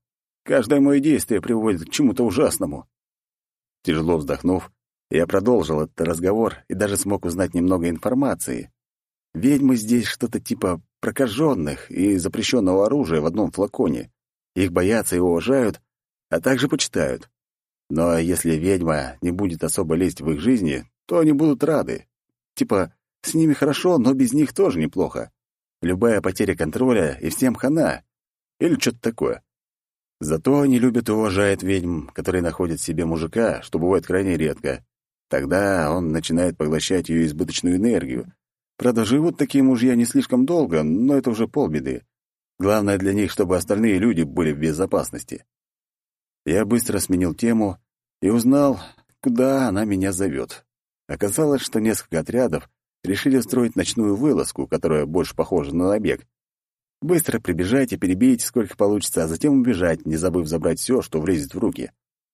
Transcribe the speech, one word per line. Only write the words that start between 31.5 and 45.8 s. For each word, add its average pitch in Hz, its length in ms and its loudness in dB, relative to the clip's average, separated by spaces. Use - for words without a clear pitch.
ведьм, 87 440 -2
которые 87 360 -2
находят 82 360 -2
себе 82 260 -4
мужика, 82 580 -2
что - 160 -4
бывает 87 260 2
крайне 92 320 0
редко. 69 480 -4
Тогда 82 640 0
он 85 200 -2
начинает 82 440 -2
поглощать 78 540 -2
её 82 160 2
избыточную 85 520 -2
энергию. 82 540 -2
Правда, 117 280 2
живут 143 320 2
такие 139 260 2
мужья 127 320 4
не 117 100 4
слишком 127 400 2
долго, 120 380 0
но 110 320 2
это 127 140 2
уже 110 180 0
полбеды. 73 560 -2
Главное 101 380 2
для 95 160 0
них, 101 180 0
чтобы 92 240 0
остальные 101 420 0
люди 92 260 2
были 78 280 -2
в 71 80 -6
безопасности. 80 840 -4